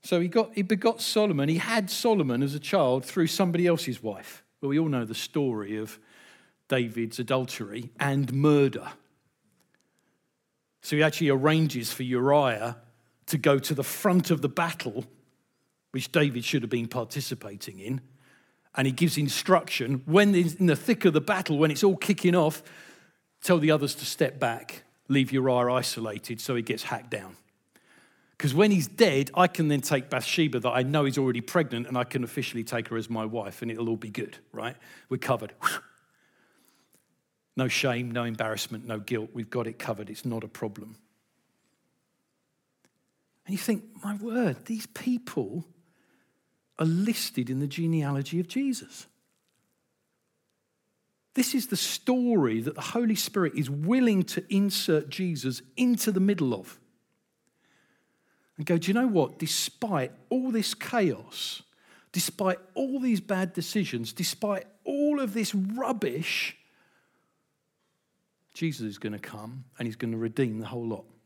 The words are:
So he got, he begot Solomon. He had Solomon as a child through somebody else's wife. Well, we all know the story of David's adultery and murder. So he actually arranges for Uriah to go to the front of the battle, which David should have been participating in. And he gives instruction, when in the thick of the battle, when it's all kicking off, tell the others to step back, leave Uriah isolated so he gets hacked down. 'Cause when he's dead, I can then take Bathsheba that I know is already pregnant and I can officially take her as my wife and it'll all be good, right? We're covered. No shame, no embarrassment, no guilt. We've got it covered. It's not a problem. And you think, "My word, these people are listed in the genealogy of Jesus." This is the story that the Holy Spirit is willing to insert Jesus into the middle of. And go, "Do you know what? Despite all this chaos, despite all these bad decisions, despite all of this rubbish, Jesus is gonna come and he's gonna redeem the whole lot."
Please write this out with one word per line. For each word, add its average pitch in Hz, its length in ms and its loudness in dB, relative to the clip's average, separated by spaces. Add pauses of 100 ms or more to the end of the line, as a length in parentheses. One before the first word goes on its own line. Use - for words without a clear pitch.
So 175 180 0
he 175 80 0
got, 220 260 0
he 202 80 0
begot 226 380 2
Solomon. 180 480 2
He 165 100 2
had 214 320 0
Solomon 143 540 2
as 139 100 -4
a 147 60 -6
child 135 440 2
through 170 220 0
somebody 175 400 2
else's 156 340 0
wife. - 440 -10 (160)
Well, 139 80 -4
we 143 100 2
all 160 100 2
know 127 160 0
the 110 120 -8
story 107 600 -2
of 110 220 -8 (680)
David's 117 500 0
adultery 120 800 -4
and 139 340 0
murder. 143 600 4 (1900)
So - 120 -4
he 151 80 4
actually 156 280 4
arranges 139 640 2
for 131 120 -6
Uriah 123 720 2 (500)
to 156 120 -2
go 139 200 4
to 135 160 -2
the 139 80 -2
front 180 480 4
of 147 120 2
the 139 60 0
battle, 131 560 -4 (840)
which - 220 -6
David 139 320 2
should 135 180 0
have 113 80 -6
been 117 160 0
participating 110 960 -8
in. 123 200 -6 (760)
And 135 100 2
he 131 60 2
gives 151 260 2
instruction, 139 880 2
when 202 300 6
in 175 320 4
the 151 100 6
thick - 280 0
of 165 100 8
the 151 60 6
battle, 160 380 0
when 156 120 6
it's - 120 0
all 196 140 6
kicking 180 400 2
off, 156 260 2 (800)
tell 175 160 4
the 151 140 4
others 143 240 2
to - 80 -12
step 139 340 -2
back, 117 460 -4 (240)
leave 131 240 2
Uriah 127 400 2
isolated 113 680 -4
so 131 140 -4
he 120 80 0
gets 110 220 -6
hacked 120 260 -8
down. 98 260 -10 (1040)
'Cause 139 140 0
when 202 180 6
he's 170 160 4
dead, 143 480 4
I 180 120 6
can 165 220 0
then 147 120 2
take 131 300 -2
Bathsheba 131 500 0
that 120 100 0
I 127 120 2
know 143 240 2
is 131 100 0
already 127 240 0
pregnant 120 460 -2
and 127 100 -4
I 123 80 2
can 127 180 -4
officially 117 420 -6
take 113 240 -6
her 113 100 -4
as 113 100 -6
my 110 160 -4
wife 107 380 -8
and 117 80 -6
it'll 113 180 -4
all 113 80 0
be 107 140 -12
good, 104 260 -8 (160)
right? 113 240 -10 (320)
We're 131 80 -4
covered. 117 380 -4 (2000)
No 131 120 0
shame, 123 420 0
no 120 140 -4
embarrassment, 110 600 -6
no 110 160 -6
guilt. 110 320 -4
We've 113 160 -8
got 120 180 -2
it 113 120 -10
covered. 104 320 -8
It's 107 160 -10
not 113 180 -4
a 110 40 -12
problem. 107 500 -10 (2500)
And 185 60 -6
you 196 60 -4
think, - 460 -4
"My 202 120 -6
word, 220 500 -2
these - 180 -6
people 165 840 -4 (1120)
are 160 60 0
listed 165 640 0
in 131 120 -2
the 147 60 -2
genealogy 151 720 -2
of 175 100 -2
Jesus." - 580 -6 (2250)
This 254 220 0
is 254 140 0
the 196 80 -2
story 226 840 2
that 131 140 -4
the - 80 -10
Holy 233 320 2
Spirit - 400 0
is 135 160 -2
willing 196 540 2
to - 200 -6 (100)
insert 180 540 2
Jesus 135 540 -4 (160)
into 247 340 2
the 185 80 2
middle 175 320 2
of. 95 260 -8 (1800)
And 151 80 -6
go, 170 120 2
"Do 170 100 -2
you 196 60 2
know 247 120 4
what? 165 320 2
Despite 160 760 -4 (160)
all 254 220 -2
this 220 240 -2
chaos, - 880 -4 (500)
despite 185 460 -2 (160)
all 269 260 -2
these 240 200 2
bad 185 320 -2
decisions, 151 600 -4
despite - 540 -4 (180)
all 294 360 0
of 214 140 -2
this 214 200 -2
rubbish, 196 1000 -4 (2000)
Jesus 156 260 -4
is 107 180 -6
gonna 107 200 -8
come 110 480 -14 (120)
and 120 80 -6
he's 113 100 -6
gonna 113 200 -4
redeem 113 420 -2
the 107 100 -8
whole 120 180 -8
lot." 110 180 -8 (220)